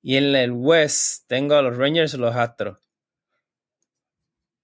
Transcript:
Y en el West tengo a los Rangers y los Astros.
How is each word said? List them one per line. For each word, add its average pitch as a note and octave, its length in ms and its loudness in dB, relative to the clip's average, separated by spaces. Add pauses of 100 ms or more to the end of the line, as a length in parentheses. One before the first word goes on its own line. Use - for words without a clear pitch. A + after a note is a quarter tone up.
Y C3 160 0
en C#3 180 2
el B2 160 0
West D3 760 0
tengo C#3+ 280 0
a D3 60 4
los B2 160 -4
Rangers D3+ 380 0
y - 20 -8
los A#2 180 -2
Astros. A#2 420 -6 (1900)